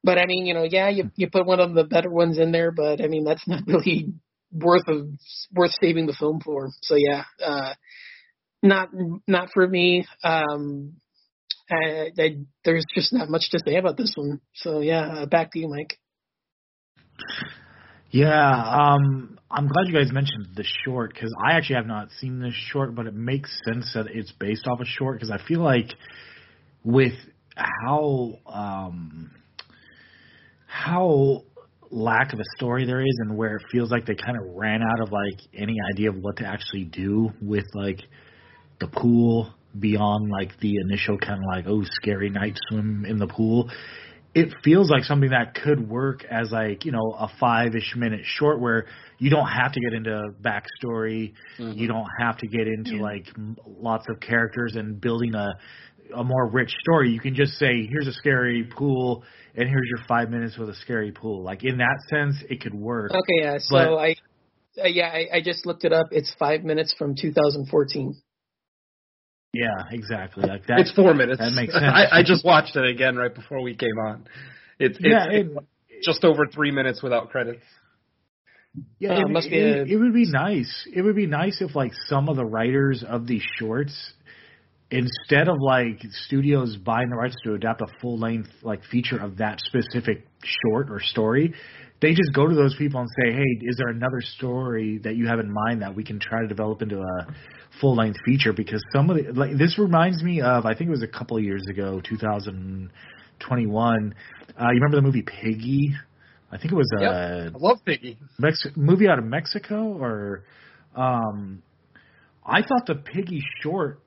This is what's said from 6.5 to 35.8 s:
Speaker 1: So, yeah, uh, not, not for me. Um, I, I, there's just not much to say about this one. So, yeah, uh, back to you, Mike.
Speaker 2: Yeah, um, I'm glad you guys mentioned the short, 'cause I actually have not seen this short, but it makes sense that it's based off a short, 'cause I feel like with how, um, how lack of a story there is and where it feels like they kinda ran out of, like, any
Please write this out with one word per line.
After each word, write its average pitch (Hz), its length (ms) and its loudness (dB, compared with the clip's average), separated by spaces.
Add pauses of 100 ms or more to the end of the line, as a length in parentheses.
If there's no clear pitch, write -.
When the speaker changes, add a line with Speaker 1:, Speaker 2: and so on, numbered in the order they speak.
Speaker 1:
So, 156 140 2
yeah, 143 280 4 (180)
uh, 139 300 -4 (880)
not, 190 280 6 (360)
not 185 280 2
for 185 120 6
me. 180 400 2 (160)
Um, 147 760 -2 (760)
I, 160 480 0
I, 156 180 2 (260)
there's 165 220 2 (100)
just - 200 0
not 156 160 0
much 160 220 0
to 170 140 2
say 151 100 2
about 180 200 2
this 220 200 -2
one. 143 260 -6 (100)
So, 151 280 -4
yeah, 156 260 2 (160)
uh, - 40 -4
back 160 260 2
to 170 80 -6
you, 160 80 -6
Mike. 147 300 -8 (2000)
Speaker 2:
Yeah, 143 840 4
um, 135 440 0 (120)
I'm 143 180 -2
glad 175 180 2
you 175 80 -2
guys 143 180 4
mentioned 131 420 -4
the 101 100 -8 (200)
short, 123 300 -6
'cause 113 280 -8
I 143 100 4
actually 156 240 2
have 113 100 -2
not 107 240 -8 (100)
seen 127 200 -8
this 120 120 -6
short, 123 420 -6
but 117 120 -8
it 104 80 -10
makes 127 500 -6
sense 117 300 -4
that 110 140 -4
it's 110 240 -10
based 104 360 -6
off 123 120 -2
a 123 40 -6
short, 131 340 -4
'cause 110 120 -8
I 101 80 -6
feel 170 220 -2
like 123 340 2 (880)
with 120 300 4 (420)
how, 131 880 -2
um, 92 840 -10 (1400)
how 151 800 2 (460)
lack 117 440 0
of 107 60 -8
a - 40 -4 (120)
story 123 280 -2
there 127 160 -2
is 131 200 0
and 107 160 -4
where 107 200 -2
it 104 140 -10
feels 120 200 0
like 117 160 0
they 107 80 -2
kinda 113 260 -6 (140)
ran 107 280 -2
out 113 180 0
of, 104 120 -4
like, 101 280 -4 (140)
any 107 220 -6 (160)